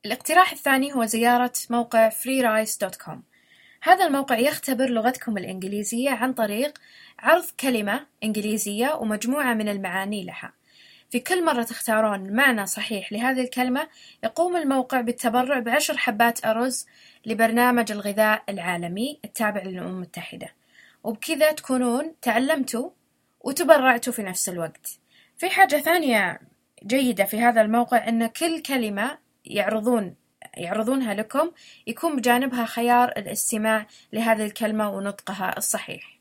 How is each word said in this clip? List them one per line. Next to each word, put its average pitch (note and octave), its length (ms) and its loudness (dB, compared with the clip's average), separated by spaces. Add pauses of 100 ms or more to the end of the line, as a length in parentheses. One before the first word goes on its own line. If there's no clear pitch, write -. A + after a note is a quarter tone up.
الاقتراح E4 460 4
الثاني C#4 420 0
هو A#3 100 2
زيارة A#3+ 480 2 (180)
موقع A3+ 380 4
فري C4 320 -2
رايس A3 380 0
دوت F#3 180 -4
كوم. D#3 260 -14 (600)
هذا F#4 240 6
الموقع C4+ 320 2
يختبر C4 520 0
لغتكم A3+ 480 0
الإنجليزية G3 720 -4
عن B3+ 220 -2
طريق A#3 460 -2 (400)
عرض E4 260 4 (160)
كلمة A#3 460 -2 (180)
إنجليزية G#3+ 720 -2
ومجموعة A3+ 600 0
من G#3+ 140 0
المعاني G3 560 -4
لها. - 280 -14 (580)
في A#3+ 100 0
كل F4+ 240 0
مرة B3+ 180 2
تختارون G#3+ 680 -2
معنى A#3 340 4
صحيح G3+ 460 -6
لهذه B3+ 280 0
الكلمة، B3+ 480 -2 (360)
يقوم F4 320 0
الموقع C4+ 440 0
بالتبرع B3 580 0
بعشر C4 380 0
حبات A#3 480 0
أرز A#3+ 420 -2 (400)
لبرنامج A3+ 680 2
الغذاء G#3 560 0
العالمي F3+ 760 -6
التابع G#3 380 -4
للأمم F#3 260 -8
المتحدة، - 680 -12 (500)
وبكذا D4+ 480 0
تكونون C4 680 -2
تعلمتوا C4 680 0 (500)
وتبرعتوا C4 720 2
في A3+ 100 -6
نفس F#3 260 -6
الوقت. E3+ 500 -10 (400)
في F#4 120 -2
حاجة F4+ 260 6
ثانية C#4 640 2 (460)
جيدة A#3+ 380 2
في G#3+ 160 -2
هذا A#3 200 6
الموقع، A3+ 480 2
أن A#3 180 2
كل D#4+ 360 -2
كلمة A#3+ 560 -4 (260)
يعرضون-، G#3+ 680 0 (420)
يعرضونها G#3+ 580 -2
لكم C4+ 360 -2 (360)
يكون D4 300 -2
بجانبها B3 480 0
خيار A#3+ 440 2
الاستماع G#3+ 760 -2 (260)
لهذه A3 320 0
الكلمة G#3+ 460 -2
ونطقها G3 680 -6
الصحيح. - 640 -8